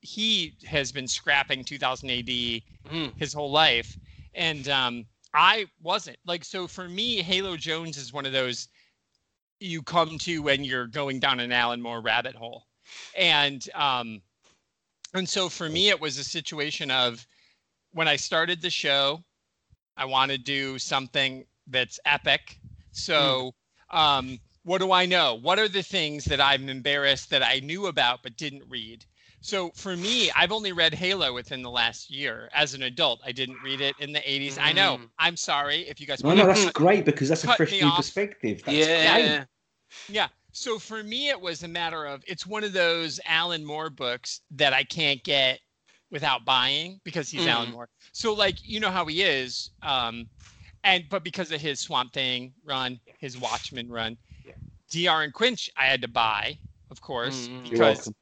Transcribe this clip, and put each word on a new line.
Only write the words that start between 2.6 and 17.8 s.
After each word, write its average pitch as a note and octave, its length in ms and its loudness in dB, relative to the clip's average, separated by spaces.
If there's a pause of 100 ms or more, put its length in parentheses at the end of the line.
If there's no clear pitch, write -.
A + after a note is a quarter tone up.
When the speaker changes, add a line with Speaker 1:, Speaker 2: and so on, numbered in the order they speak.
Speaker 2:
Mm. D3+ 240 -6
Speaker 1:
his C#3+ 160 -6
whole D3 180 -6
life, C#3 480 4 (380)
and, D#3 320 -4
um, B2 380 -2 (280)
I F#3+ 340 6 (140)
wasn't. E3+ 440 -4
Like, F3 180 -4
so F#3 240 -8
for F3+ 220 -12
me, G#3+ 340 -2
Halo F#3 320 -2
Jones D#3+ 400 -6
is B2+ 160 -12
one C#3 140 -6
of C3+ 80 -4
those B2+ 340 -2 (960)
you E3 200 -6
come D#3+ 380 0
to E3+ 220 -4
when C#3 240 2
you're B2+ 220 -4
going C3+ 340 -4
down C3+ 180 2
an A#2+ 140 -2
Alan A#2+ 280 2
Moore A#2 200 -8
rabbit A#2+ 340 0
hole, A#2 300 -14 (520)
and, D3 560 4
um, B2 480 -2 (920)
and F#3 140 -4
so F#3+ 200 -2
for D#3+ 220 -6
me, F3 180 2
it G3 140 4
was D3 160 -4
a C#3 80 -8
situation D3+ 680 -4
of B2 340 2 (680)